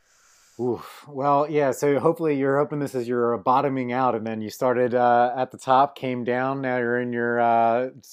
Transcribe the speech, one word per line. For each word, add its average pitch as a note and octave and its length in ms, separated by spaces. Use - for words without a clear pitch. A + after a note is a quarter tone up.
Oof. A#2 460
Well, C#3+ 420
yeah, D3 220
so C#3 300
hopefully D#3+ 360
you're C3+ 220
hoping D3+ 220
this C3+ 160
is A#2+ 100
your A#2+ 300
bottoming C3 560
out, B2 240
and A2 100
then A2 140
you G#2+ 100
started, B2 420
uh, A#2+ 440
at B2+ 160
the - 40
top, C3 380
came B2+ 300
down, C3 360
now B2+ 180
you're A#2+ 220
in B2 120
your, A#2+ 280
uh, A#2 500